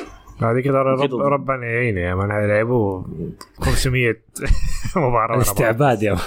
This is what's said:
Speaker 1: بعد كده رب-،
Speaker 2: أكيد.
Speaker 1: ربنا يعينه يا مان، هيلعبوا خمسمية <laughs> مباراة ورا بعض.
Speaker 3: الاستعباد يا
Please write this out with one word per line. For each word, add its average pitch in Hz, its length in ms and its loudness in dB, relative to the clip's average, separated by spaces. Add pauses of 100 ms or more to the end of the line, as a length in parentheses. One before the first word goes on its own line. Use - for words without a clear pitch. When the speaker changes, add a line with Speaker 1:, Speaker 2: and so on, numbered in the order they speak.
(420)
Speaker 1:
بعد 117 180 0
كده 135 180 0
رب-، 135 220 2
Speaker 2:
أكيد. 135 140 0
Speaker 1:
ربنا 135 520 -2
يعينه 117 360 0
يا 90 140 -2
مان، 98 160 -2
هيلعبوا 104 720 0 (540)
خمسمية 123 680 0 (340)
<laughs> - 380 0
مباراة 135 200 0
ورا 113 120 2
بعض. 117 100 0
Speaker 3:
الاستعباد 120 640 2
يا 98 240 2